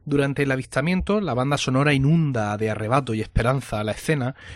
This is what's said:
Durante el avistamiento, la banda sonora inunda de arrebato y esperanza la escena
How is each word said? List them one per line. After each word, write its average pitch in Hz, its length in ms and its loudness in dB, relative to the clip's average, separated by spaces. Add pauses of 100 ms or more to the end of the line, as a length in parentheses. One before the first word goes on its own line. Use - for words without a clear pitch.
Durante 139 380 0
el 139 100 0
avistamiento, 175 720 0
la 156 100 -2
banda 131 240 0
sonora 139 380 2
inunda 135 640 2
de 110 100 -2
arrebato 110 460 -2
y 110 80 -2
esperanza 123 600 -2
la 107 100 -2
escena 139 440 -2 (200)